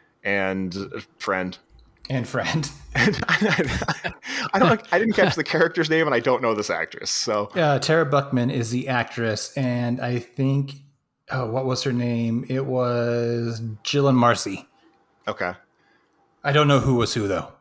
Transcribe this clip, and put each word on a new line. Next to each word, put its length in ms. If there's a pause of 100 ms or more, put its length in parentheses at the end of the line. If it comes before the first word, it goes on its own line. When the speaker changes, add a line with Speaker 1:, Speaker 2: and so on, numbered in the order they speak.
(240)
Speaker 1:
and 520 (420)
friend. 400 (520)
Speaker 2:
And 180
friend. 480
<laughs> 40 (140)
Speaker 1:
And 240 (120)
I, 400 (180)
I, 260 (420)
I 40
don't, 220 (120)
I 60
didn't 140
catch 220
the 100
character's 440
name, 180
and 60
I 60
don't 220
know 120
this 160
actress. 400
So 360 (100)
Speaker 2:
Uh, 240
Tara 260
Buckman 460
is 180
the 200
actress, 680
and 440
I 180
think, 540 (580)
oh, 180
what 160
was 180
her 100
name? 560
It 160
was 960 (220)
Jill 260
and 80
Marcy. 500 (580)
Speaker 1:
Okay. 280 (880)
Speaker 2:
I 80
don't 160
know 140
who 140
was 180
who, 160
though. 320